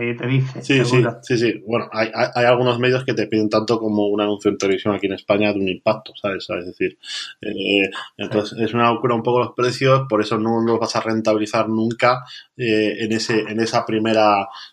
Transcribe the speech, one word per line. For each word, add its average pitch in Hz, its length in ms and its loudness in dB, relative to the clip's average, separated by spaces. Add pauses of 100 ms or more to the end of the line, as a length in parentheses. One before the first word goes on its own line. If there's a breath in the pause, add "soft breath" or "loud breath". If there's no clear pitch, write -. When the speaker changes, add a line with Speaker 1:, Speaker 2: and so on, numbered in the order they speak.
Speaker 1:
y 120 120 -2
te 120 120 -8
dice, 131 340 -2
Speaker 2:
Sí, 131 240 2
sí, - 0 -
Speaker 1:
seguro. 120 380 2
Speaker 2:
sí, 120 160 0
sí. 113 160 2 (120)
Bueno, 113 240 -2
hay, 110 240 -2
hay, 117 200 0
hay 120 100 2
algunos 123 340 4
medios 127 280 2
que 120 80 0
te 107 140 -2
piden 107 200 2
tanto 107 300 2
como 104 300 0
un 101 120 0
anuncio 104 300 0
en 98 80 0
televisión 98 360 0
aquí 98 120 -2
en 95 80 -2
España 104 400 0
de 101 60 -2
un 95 100 -2
impacto, 107 460 -4
¿sabes? 95 340 -6
Es 90 160 -6
decir, 90 320 -6 (420 loud breath)
eh, 98 500 0 (280 loud breath)
entonces 104 400 -4
Speaker 1:
Sí. 113 40 -2
Speaker 2:
es 107 120 -2
una 117 180 4
locura 120 220 0
un 113 80 -2
poco 123 160 2
los 113 180 -2
precios, 131 500 2
por 107 140 2
eso 110 180 -2
no 113 220 0
los 113 180 2
vas 113 180 -2
a 110 40 -2
rentabilizar 110 680 0
nunca, 120 540 0 (340 loud breath)
eh, 107 400 0
en 110 140 -2
ese, 110 280 0
en 107 200 -4
esa 113 260 0
primera, 107 600 2 (260 loud breath)